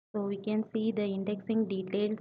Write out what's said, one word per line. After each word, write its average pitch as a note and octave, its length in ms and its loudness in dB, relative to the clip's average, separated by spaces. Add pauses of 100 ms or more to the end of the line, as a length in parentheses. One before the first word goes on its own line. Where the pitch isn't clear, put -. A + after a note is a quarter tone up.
(140)
So G3+ 120 0
we G3+ 100 0
can G#3+ 260 0 (120)
see A3 180 2
the G#3 120 0
indexing G3+ 640 0
details G3+ 520 0